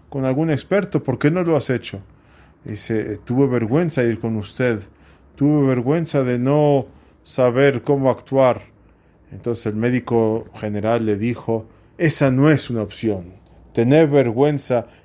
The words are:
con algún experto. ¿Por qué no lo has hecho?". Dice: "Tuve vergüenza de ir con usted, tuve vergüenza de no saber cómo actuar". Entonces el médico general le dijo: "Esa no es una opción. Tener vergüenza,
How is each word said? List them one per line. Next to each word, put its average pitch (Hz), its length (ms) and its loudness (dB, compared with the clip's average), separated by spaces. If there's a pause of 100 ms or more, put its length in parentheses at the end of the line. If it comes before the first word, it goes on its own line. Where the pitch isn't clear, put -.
con 135 160 -6
algún 139 260 0
experto. 165 520 -2
¿Por 120 160 -4
qué 147 120 2
no 180 120 -2
lo 165 120 0
has - 140 0
hecho?". 113 320 -6 (640)
Dice: 107 600 -6
"Tuve 131 200 2
vergüenza 127 540 0
de 120 80 2
ir 110 120 -4
con 113 160 -4
usted, 110 420 -2 (580)
tuve 147 300 2
vergüenza 135 580 0
de 123 140 -2
no 143 480 2 (360)
saber 127 600 2
cómo 139 280 0
actuar". 127 520 0 (680)
Entonces 110 360 -6
el 107 100 -4
médico 113 800 0
general 110 500 -2
le 107 140 0
dijo: 113 480 -4 (320)
"Esa 147 320 2
no 135 180 4
es 143 220 2
una 117 100 -4
opción. 98 540 -6 (400)
Tener 143 340 4
vergüenza, 135 800 0 (180)